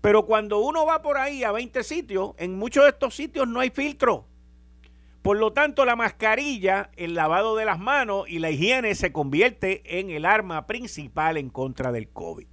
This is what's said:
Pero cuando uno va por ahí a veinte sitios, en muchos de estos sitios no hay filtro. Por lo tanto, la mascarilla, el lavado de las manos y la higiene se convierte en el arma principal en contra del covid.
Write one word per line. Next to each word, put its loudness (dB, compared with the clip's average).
Pero 6
cuando 0
uno 2
va 0
por -2
ahí -4
a 0
veinte -4
sitios, -4
en -8
muchos 4
de 10
estos -4
sitios -4
no -6
hay 0
filtro. 0
Por 2
lo 2
tanto, 2
la 2
mascarilla, 0
el -8
lavado 2
de -2
las -2
manos 0
y -6
la -2
higiene 2
se -2
convierte 0
en -6
el -6
arma 0
principal -4
en -6
contra -4
del -6
covid. -12